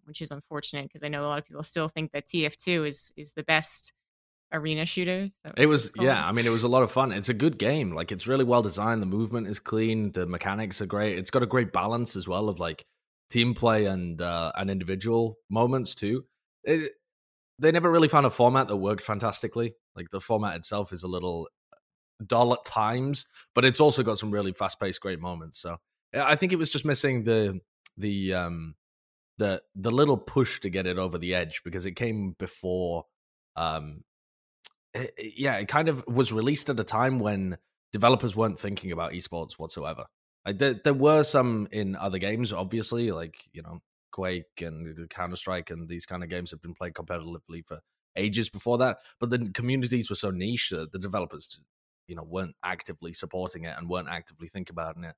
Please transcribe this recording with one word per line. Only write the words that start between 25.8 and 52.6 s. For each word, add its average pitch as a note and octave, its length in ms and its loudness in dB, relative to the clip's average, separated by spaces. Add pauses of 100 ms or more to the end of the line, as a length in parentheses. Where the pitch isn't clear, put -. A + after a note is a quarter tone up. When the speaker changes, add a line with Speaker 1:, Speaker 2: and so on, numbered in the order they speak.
Speaker 2:
yeah, C#3 140 0
I D3 100 6
think F#3 160 2
it F3+ 40 2
was D#3+ 140 0
just C3+ 140 -4
missing C3 400 2
the, G#2 360 2 (360)
the, G2 380 0
um, E2+ 400 -4 (640)
the, G2+ 240 0 (120)
the G2 160 -2
little C#3 260 6
push - 440 0
to G2 100 -6
get F#2 160 -2
it F2+ 120 -2
over F2+ 200 -2
the F2+ 160 -2
edge E2+ 300 -4
because F2+ 220 -6
it F#2 60 -6
came G#2+ 460 -4
before, F2+ 640 -4 (500)
um, D#2 480 -4 (920)
it, B2 240 -8
it, - 200 -12
yeah, C3 200 0
it G2+ 120 -4
kind D#3+ 200 2
of C3+ 180 -2
was A#2+ 260 2
released C3+ 380 0
at A2+ 100 -2
a G2+ 40 0
time B2+ 340 2
when G2 400 -2 (340)
developers A2+ 440 4
weren't A2 220 2
thinking F#2+ 340 -6
about E2 200 -4
esports E2+ 400 -8
whatsoever. D#2+ 540 -8 (380)
Like, G2+ 140 -4
there, C#3 160 4
there C#3 200 2
were D3+ 280 6
some B2 500 2
in G2 240 -2
other F#2+ 220 -2
games, G#2+ 340 -2
obviously, A2 600 -2
like, E2 400 -10
you D#2+ 100 -16
know, E2 180 -14 (320)
Quake F2+ 500 -6
and D#2+ 480 -10
Counter-Strike F2+ 600 -6
and E2 180 -10
these E2+ 180 -10
kind F2+ 160 -8
of E2 80 -10
games F2+ 200 -6
have D#2 120 -16
been E2+ 120 -12
played F2 200 -8
competitively E2 720 -10
for D#2 160 -16 (360)
ages G#2 320 0
before A#2+ 300 -2
that, B2 200 2 (220)
but A#2+ 80 -2
the A#2+ 240 0
communities B2 560 0
were G2 80 -4
so G2+ 140 -2
niche G2+ 400 -4
that D#2+ 200 -6
the F#2+ 80 -10
developers, F2+ 600 -8 (480)
you F2 80 -14
know, D#2+ 60 -12
weren't E2+ 420 -6